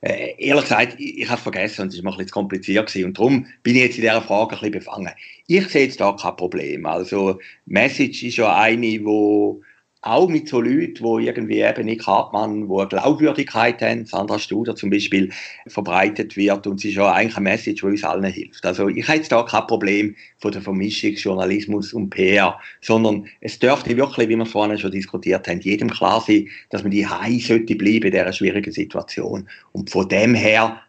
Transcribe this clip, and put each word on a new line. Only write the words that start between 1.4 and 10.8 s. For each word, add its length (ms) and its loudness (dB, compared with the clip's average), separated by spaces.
vergessen 400 -6
und 60 -4
es 60 -10
ist 80 -12
mir 80 -4
ein 80 -8
bisschen 100 -8
zu 60 -18
kompliziert 540 -2
gewesen. 180 -4
Und 120 -6
darum 280 2
bin 120 2
ich 80 6
jetzt 140 2
in 60 -2
dieser 180 2
Frage 320 0
ein 80 -10
bisschen 120 -4
befangen. 400 -10
Ich 220 4
sehe 180 4
jetzt 120 -10
da 140 2
kein 240 -6
Problem. 480 -6
Also, 540 -2
Message 580 0
ist 140 -6
ja 180 4
eine, 480 2
wo 600 2
auch 260 4
mit 200 -2
so 140 2
Leuten, 380 0